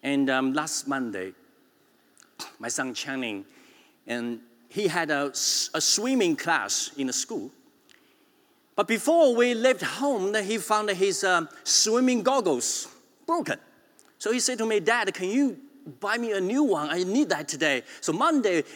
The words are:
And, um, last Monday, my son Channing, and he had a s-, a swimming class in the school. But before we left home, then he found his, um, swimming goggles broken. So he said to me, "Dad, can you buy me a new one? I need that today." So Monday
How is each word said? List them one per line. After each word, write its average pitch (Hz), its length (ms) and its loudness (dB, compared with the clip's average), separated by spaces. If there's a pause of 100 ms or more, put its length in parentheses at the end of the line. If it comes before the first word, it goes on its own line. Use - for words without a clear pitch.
And, 139 280 2
um, 131 240 0
last 151 340 -4
Monday, 104 460 -6 (1300)
my 117 80 -10
son 127 260 -6
Channing, 120 500 -6 (640)
and 117 340 -4 (280)
he 208 180 -2
had 160 240 0
a 143 220 0
s-, - 420 -2
a 160 60 0
swimming 208 560 2
class 131 600 -2
in 135 120 -2
the 123 40 -4
school. 131 380 -6 (1300)
But 208 100 2
before 277 480 4
we 240 200 4
left 226 280 2
home, 220 480 -2
then 208 140 0
he 214 140 -2
found 214 320 0
his, 190 340 0
um, 175 240 2 (160)
swimming 240 580 2
goggles 185 640 0 (400)
broken. 330 320 -2 (600)
So 208 120 -4
he 247 80 2
said 247 200 -2
to 226 80 -2
me, 220 120 2
"Dad, 214 360 0
can 185 140 -6
you 240 320 0 (380)
buy 202 180 -2
me 233 140 -2
a 196 100 0
new 226 220 0
one? 160 280 2
I 175 120 0
need 226 280 0
that 156 180 -4
today." 139 340 0 (180)
So - 120 -4
Monday 214 500 2 (140)